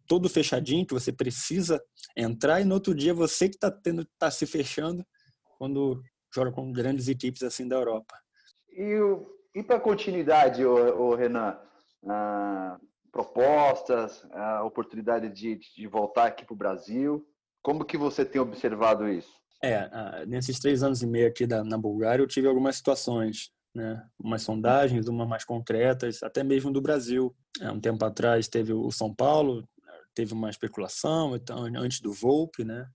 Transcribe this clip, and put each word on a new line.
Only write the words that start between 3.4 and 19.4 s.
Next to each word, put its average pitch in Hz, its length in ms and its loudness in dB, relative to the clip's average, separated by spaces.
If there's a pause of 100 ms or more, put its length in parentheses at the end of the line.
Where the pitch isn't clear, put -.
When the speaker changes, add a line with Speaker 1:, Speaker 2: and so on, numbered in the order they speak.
Speaker 1:
que 196 100 -8
tá 202 120 0
tendo, 170 340 -4 (140)
tá 160 120 2
se - 160 -4
fechando 160 600 -4 (520)
quando 135 440 -2 (320)
joga 127 160 0
com 131 220 -8
grandes 127 360 -2
equipes 127 340 -4
assim 127 260 -6
da 127 80 0
Europa. 113 380 -2 (560)
Speaker 2:
E 202 260 -4
o, 202 300 2 (280)
e 202 80 -6
pra 240 160 2
continuidade, 156 840 4
ô, 123 100 6 (240)
ô, 120 160 4
Renan, 117 440 0 (500)
ah, 101 680 -4 (340)
propostas, 127 1200 2
a 107 320 -4
oportunidade 113 640 -4
de, 107 300 -8 (180)
de 107 100 -12
voltar 107 400 0
aqui - 180 -6
pro 113 120 -14
Brasil, 104 680 -4 (380)
como 151 220 -2
que 160 140 -4
você 143 260 0
tem 131 160 0
observado 110 680 2
isso? 87 220 -4 (320)